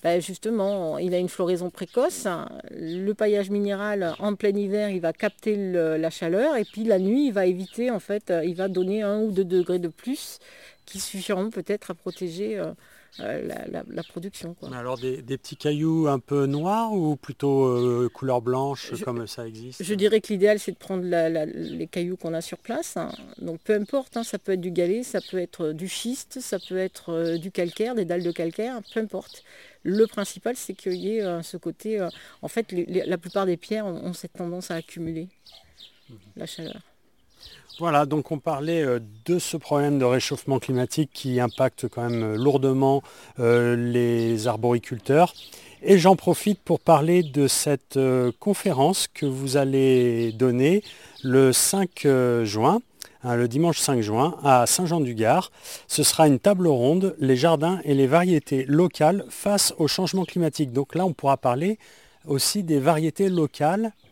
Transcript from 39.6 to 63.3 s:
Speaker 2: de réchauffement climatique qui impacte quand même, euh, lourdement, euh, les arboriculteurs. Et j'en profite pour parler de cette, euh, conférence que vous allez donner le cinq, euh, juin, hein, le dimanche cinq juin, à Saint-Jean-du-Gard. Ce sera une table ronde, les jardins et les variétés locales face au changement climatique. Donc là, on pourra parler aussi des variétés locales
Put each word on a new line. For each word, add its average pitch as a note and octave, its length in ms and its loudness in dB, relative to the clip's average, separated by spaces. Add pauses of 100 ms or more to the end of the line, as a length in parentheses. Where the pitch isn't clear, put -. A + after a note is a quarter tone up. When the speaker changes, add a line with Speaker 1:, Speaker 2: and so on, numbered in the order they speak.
Speaker 2:
de C3 40 4
réchauffement B2+ 540 0
climatique B2+ 540 -2
qui B2+ 260 -4
impacte B2 480 0
quand A#2+ 220 -8
même, A#2 160 -2
euh, G#2+ 120 -2
lourdement, C3+ 640 4 (360)
euh, A#2+ 380 4
les A#2 720 2
arboriculteurs. A#2+ 840 2 (480)
Et F#3 160 8
j'en F3+ 200 8
profite F3+ 420 0
pour - 220 -2
parler E3+ 420 6
de C#3 240 2
cette, - 500 -2
euh, B2+ 440 2
conférence F3+ 640 2
que - 200 -6
vous C3+ 300 -2
allez B2+ 760 4
donner C3 500 4 (400)
le C3 300 6
cinq, - 520 0
euh, B2 400 4
juin, A#2 360 2 (420)
hein, B2 140 -2
le A#2+ 100 2
dimanche D3+ 320 0
cinq C3 220 0
juin, A2+ 420 0
à B2+ 240 6
Saint-Jean-du-Gard. D3 840 2 (340)
Ce - 160 0
sera D#3 240 4
une C3+ 140 6
table F#3 260 4
ronde, D#3+ 540 4
les C3 160 4
jardins E3 480 2
et D3 100 2
les C3+ 140 4
variétés D3+ 560 2
locales E3+ 640 2
face - 500 0
au D#3 80 2
changement F#3 380 -2
climatique. D#3 480 -2
Donc C#3 240 -2
là, F#3 100 0
on E3+ 60 0
pourra C3+ 240 2
parler D3 420 0 (480)
aussi D#3 380 -2
des D3+ 160 2
variétés D#3+ 480 2
locales F3+ 640 0 (200)